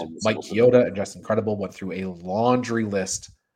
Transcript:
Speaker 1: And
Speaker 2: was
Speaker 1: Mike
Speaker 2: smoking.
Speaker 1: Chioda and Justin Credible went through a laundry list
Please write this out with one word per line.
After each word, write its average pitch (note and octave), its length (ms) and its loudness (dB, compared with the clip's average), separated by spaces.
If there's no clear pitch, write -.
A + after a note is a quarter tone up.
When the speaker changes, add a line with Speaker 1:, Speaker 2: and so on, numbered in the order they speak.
Speaker 1:
And D#2+ 140 -8
Speaker 2:
was F2+ 100 -10
Speaker 1:
Mike A2 180 2
Speaker 2:
smoking. F#2+ 140 -6
Speaker 1:
Chioda A#2+ 300 6
and F#2 100 -6
Justin F#2+ 260 -8
Credible G#2+ 340 0
went F#2+ 180 -6
through F#2+ 180 -10
a F#2+ 120 -6
laundry A2+ 800 0
list G2 460 -4